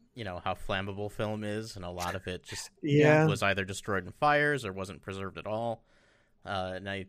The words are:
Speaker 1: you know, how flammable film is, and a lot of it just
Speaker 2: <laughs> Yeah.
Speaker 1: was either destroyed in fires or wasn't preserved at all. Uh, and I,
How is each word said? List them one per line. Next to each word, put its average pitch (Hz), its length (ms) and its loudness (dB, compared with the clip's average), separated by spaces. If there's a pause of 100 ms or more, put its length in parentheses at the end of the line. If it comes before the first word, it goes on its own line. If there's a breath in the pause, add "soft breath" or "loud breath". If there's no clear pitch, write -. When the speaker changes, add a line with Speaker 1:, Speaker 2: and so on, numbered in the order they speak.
(140)
Speaker 1:
you 120 100 -8
know, 90 180 -8
how 101 120 -2
flammable 101 580 -4
film 107 320 -4
is, 107 320 -6
and 90 80 -10
a 87 60 -8
lot 90 240 -4
of 92 120 -8
it 90 160 -6
just - 340 -12
Speaker 2:
<laughs> - 60 -20
Yeah. 151 440 8
Speaker 1:
was 101 160 2
either 98 240 2
destroyed 95 400 -4
in 87 60 -12
fires 147 520 2
or 98 80 -6
wasn't 95 300 -8
preserved 95 360 -8
at - 80 -8
all. 110 380 -4 (600)
Uh, 92 320 -4
and 98 120 -8
I, 98 200 -4